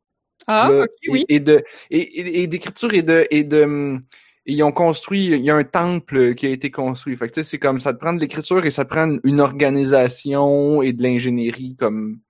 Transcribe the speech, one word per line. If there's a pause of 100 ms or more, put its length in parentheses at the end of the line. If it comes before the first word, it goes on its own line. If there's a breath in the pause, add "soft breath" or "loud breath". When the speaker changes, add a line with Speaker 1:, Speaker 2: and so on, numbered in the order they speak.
(500)
Speaker 1:
Ah,
Speaker 2:
Là,
Speaker 1:
ok, (140)
Speaker 2:
et,
Speaker 1:
oui.
Speaker 2:
et
de, (280 loud breath)
et,
et,
et
d'écriture
et
de,
et
de,
hum, (440 soft breath)
ils
ont
construit,
il
y
a
un
temple
qui
a
été
construit.
Fait
que,
tu
sais,
c'est
comme
ça
te
prend
de
l'écriture
et
ça
te
prend
une
organisation
et
de
l'ingénierie
comme